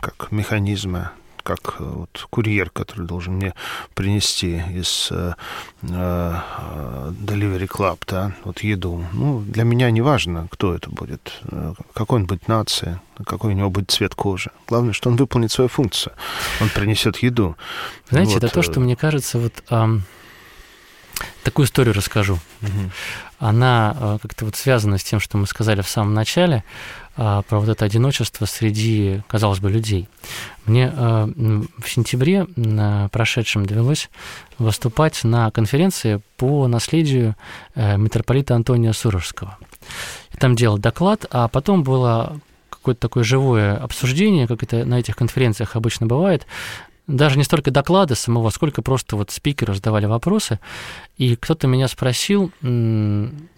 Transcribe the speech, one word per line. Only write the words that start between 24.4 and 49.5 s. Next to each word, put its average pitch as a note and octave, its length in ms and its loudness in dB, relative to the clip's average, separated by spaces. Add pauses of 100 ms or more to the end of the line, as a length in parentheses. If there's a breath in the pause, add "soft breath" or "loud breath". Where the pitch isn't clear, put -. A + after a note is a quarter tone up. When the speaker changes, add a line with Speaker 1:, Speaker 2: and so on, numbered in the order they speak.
Speaker 2:
вот G#2+ 100 -6
связана G#2+ 420 2
с F#2 60 -4
тем, G#2+ 160 -2
что - 180 -2
мы G2 100 2
сказали G#2+ 340 0
в F#2+ 80 -4
самом G#2 240 0
начале, B2 500 2 (580 loud breath)
а, G2+ 200 2
про G#2 180 0
вот G#2+ 80 2
это A2 160 2
одиночество A2+ 640 2
среди, G#2+ 840 0
казалось G#2 320 2
бы, G2 100 0
людей. G#2 380 0 (580 loud breath)
Мне, B2 240 4
э, E3 60 -6
м, A2 720 2 (100)
в - 120 -10
сентябре, C3+ 680 2
м, A2 240 2
э, G#2 300 2
прошедшем A2 560 0
довелось A#2 440 0 (480 loud breath)
выступать A#2+ 680 0
на A2+ 260 4
конференции A#2 720 0 (160)
по C3+ 320 2
наследию, B2 640 2 (400 loud breath)
э, G#2 220 2
митрополита A#2+ 580 2
Антония A#2 380 2
Сурожского. - 640 -4 (720 loud breath)
Я - 80 -12
там B2+ 160 6
делал A2+ 220 4
доклад, E3+ 520 0
а A#2+ 200 0
потом F3 340 2
было B2+ 560 2 (300)
какое-то - 320 -2
такое A#2+ 240 0
живое A#2 500 4
обсуждение, C#3 720 2
как A#2 160 -2
это A2+ 220 -2
на B2 120 2
этих A#2 200 -2
конференциях A#2 580 0
обычно A2+ 320 -2
бывает. D3+ 400 2 (600 loud breath)
Даже C#3 300 4
не C#3+ 60 4
столько D3+ 260 2
доклада C#3+ 460 4
самого, A#2 340 2
сколько C#3+ 320 -2
просто B2 360 -2
вот G2+ 140 -4
спикеры B2+ 420 -2